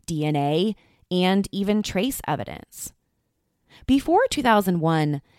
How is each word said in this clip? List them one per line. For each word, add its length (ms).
D 180
N 100
A, 400
and 400
even 320
trace 440
evidence. 640
Before 440
two 120
thousand 380
one, 420